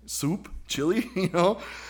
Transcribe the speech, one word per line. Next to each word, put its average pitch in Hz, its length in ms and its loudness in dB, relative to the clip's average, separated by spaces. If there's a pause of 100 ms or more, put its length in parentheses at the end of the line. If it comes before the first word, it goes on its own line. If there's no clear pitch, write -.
soup, 151 440 -2 (180)
chili, 170 440 0
<laughs> - 40 -6
you 185 140 2
know? 180 300 4 (300)